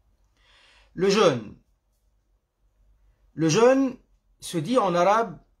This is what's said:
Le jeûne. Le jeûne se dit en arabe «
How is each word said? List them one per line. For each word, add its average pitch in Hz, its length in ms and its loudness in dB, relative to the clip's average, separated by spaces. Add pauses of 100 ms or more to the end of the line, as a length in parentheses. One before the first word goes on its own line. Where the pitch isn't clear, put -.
(960)
Le 185 140 -2
jeûne. 170 480 0 (1800)
Le 156 140 -2
jeûne 247 480 2 (440)
se - 180 -10
dit 202 200 -2
en 190 160 -2
arabe « 190 440 0 (220)